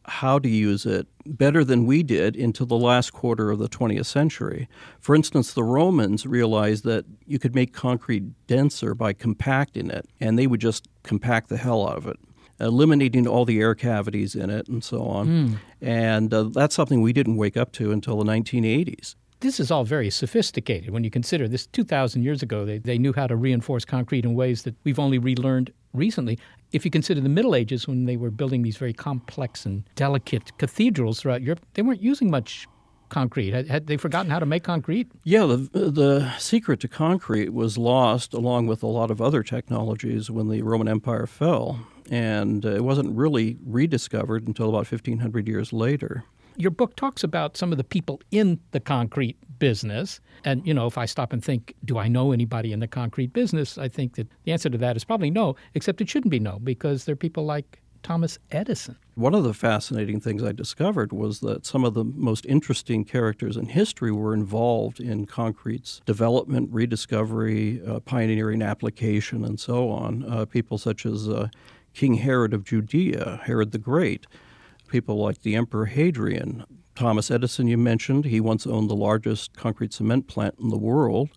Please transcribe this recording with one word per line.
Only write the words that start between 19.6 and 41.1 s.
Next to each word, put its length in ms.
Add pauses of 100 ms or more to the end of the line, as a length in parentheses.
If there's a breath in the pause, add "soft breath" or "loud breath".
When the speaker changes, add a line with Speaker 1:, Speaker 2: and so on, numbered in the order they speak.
Speaker 2:
is 100
all 140
very 240
sophisticated 800
when 160
you 40
consider 380
this 200
two 180
thousand 380
years 200
ago. 220
They, 140
they 180
knew 160
how 140
to 100
reinforce 480
concrete 400
in 80
ways 300
that 200
we've 160
only 200
relearned 520 (220)
recently. 440 (360 loud breath)
If 100
you 80
consider 300
the 80
Middle 260
Ages, 320
when 160
they 140
were 120
building 340
these 120
very 160
complex 760
and 200 (100)
delicate 640
cathedrals 640
throughout 200
Europe, 240 (100)
they 60
weren't 200
using 280
much 380 (400)
concrete. 440
Had, 180
had 180
they 80
forgotten 340
how 100
to 60
make 180
concrete? 460 (140)
Speaker 1:
Yeah, 220
the, 440
the 480
secret 440
to 80
concrete 640
was 240
lost 560
along 340
with 160
a 40
lot 220
of 120
other 220
technologies 840
when 200
the 120
Roman 280
Empire 360